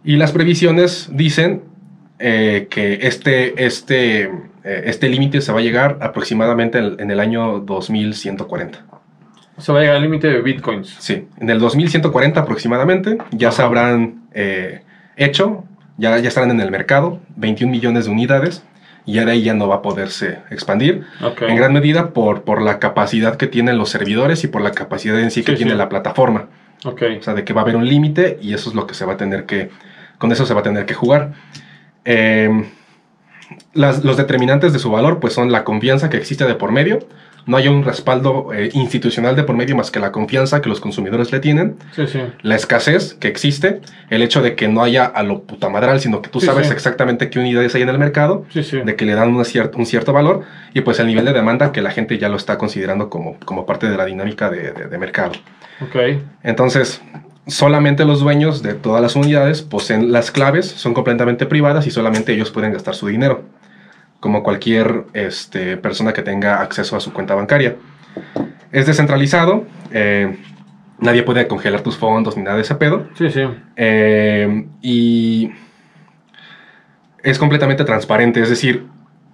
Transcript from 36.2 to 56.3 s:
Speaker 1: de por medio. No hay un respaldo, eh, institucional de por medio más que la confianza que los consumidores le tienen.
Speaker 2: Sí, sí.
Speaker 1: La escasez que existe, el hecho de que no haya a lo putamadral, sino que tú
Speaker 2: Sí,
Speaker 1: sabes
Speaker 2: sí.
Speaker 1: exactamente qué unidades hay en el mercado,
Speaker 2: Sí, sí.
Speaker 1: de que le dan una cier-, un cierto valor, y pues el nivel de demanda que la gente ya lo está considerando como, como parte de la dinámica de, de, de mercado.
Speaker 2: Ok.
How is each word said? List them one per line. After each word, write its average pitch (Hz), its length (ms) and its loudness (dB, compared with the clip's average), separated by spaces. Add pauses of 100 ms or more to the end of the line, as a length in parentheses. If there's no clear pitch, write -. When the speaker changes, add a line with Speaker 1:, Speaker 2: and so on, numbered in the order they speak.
Speaker 1:
de 117 80 2
por 101 180 -4
medio. 160 280 2 (460)
No 127 120 2
hay 135 100 4
un 143 160 4
respaldo, 131 720 -2
eh, 107 180 -4
institucional 123 640 0
de 147 60 2
por 131 120 -2
medio 127 220 0
más - 140 -2
que 110 100 -6
la 98 120 -2
confianza 131 500 0
que 123 80 -4
los 98 100 -4
consumidores 110 500 -4
le 135 100 -2
tienen. 151 360 0 (160)
Speaker 2:
Sí, 151 140 -4
sí. 139 140 -6 (200)
Speaker 1:
La 110 160 0
escasez 147 580 0
que - 140 -4
existe, 143 540 0 (260)
el 113 140 2
hecho 117 180 2
de 120 140 2
que 110 140 -2
no 113 140 2
haya 123 220 4
a 107 180 -2
lo 101 200 -4
putamadral, 117 580 0
sino 113 220 -2
que - 80 -14
tú 123 100 -6
Speaker 2:
Sí, 180 60 2
Speaker 1:
sabes 139 220 2
Speaker 2:
sí. 139 40 2
Speaker 1:
exactamente 123 560 -2
qué 127 100 -6
unidades 123 360 0
hay 127 80 2
en 123 80 0
el 135 80 0
mercado, 147 500 0
Speaker 2:
Sí, 156 140 -4
sí. 135 180 -6
Speaker 1:
de 107 160 -4
que 113 80 -2
le 104 100 0
dan 113 200 2
una 123 100 0
cier-, 117 320 -2
un 117 80 -2
cierto 120 300 0
valor, 147 280 2 (300)
y - 80 -2
pues 120 200 0
el 117 60 2
nivel 113 200 2
de 139 80 2
demanda 123 360 2
que 110 120 -4
la - 80 -2
gente 110 260 -4
ya 104 140 -2
lo 101 60 -2
está 101 200 -4
considerando 101 540 -4
como, 82 340 -8
como 95 220 -8
parte 104 240 -2
de 101 80 -2
la 92 80 0
dinámica 98 420 -4
de, 87 240 -6
de, - 140 -12
de 110 120 -10
mercado. - 340 -4 (500)
Speaker 2:
Ok. - 140 -8 (480)